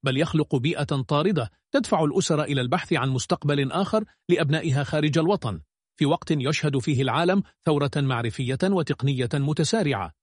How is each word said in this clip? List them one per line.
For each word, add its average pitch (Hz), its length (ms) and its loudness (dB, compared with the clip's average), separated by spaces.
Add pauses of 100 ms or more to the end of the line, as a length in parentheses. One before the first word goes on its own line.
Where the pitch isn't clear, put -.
بل 131 120 0
يخلق 156 400 0
بيئة 123 280 0
طاردة 147 640 0 (220)
تدفع 208 320 2
الأسر 151 380 0
إلى 135 180 -2
البحث 123 320 -2
عن 131 180 2
مستقبل 143 640 0
آخر 196 320 0 (240)
لأبنائها 151 560 2
خارج 151 340 0
الوطن، 160 420 0 (380)
في 139 80 2
وقت 165 240 0
يشهد 143 480 0
فيه 135 240 0
العالم 170 400 2 (220)
ثورة 143 320 2
معرفية 131 680 -2
وتقنية 143 720 0
متسارعة. 143 760 0 (100)